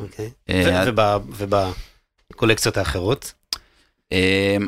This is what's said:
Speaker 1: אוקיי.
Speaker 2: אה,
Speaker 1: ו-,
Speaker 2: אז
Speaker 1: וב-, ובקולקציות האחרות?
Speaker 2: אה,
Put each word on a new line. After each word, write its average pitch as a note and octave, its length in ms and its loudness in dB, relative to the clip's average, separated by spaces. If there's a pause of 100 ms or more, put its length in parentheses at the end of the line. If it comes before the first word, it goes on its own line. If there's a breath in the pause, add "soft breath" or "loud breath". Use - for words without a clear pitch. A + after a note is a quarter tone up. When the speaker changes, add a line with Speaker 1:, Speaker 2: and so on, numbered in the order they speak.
Speaker 1:
אוקיי. G#2+ 280 -12 (200)
Speaker 2:
אה, F#2 160 2
Speaker 1:
ו-, F2+ 120 2
Speaker 2:
אז F#2+ 100 2
Speaker 1:
וב-, G#2 580 0 (840 loud breath)
ובקולקציות A2 460 0
האחרות? G2 560 -4 (800 loud breath)
Speaker 2:
אה, G2 440 2 (120)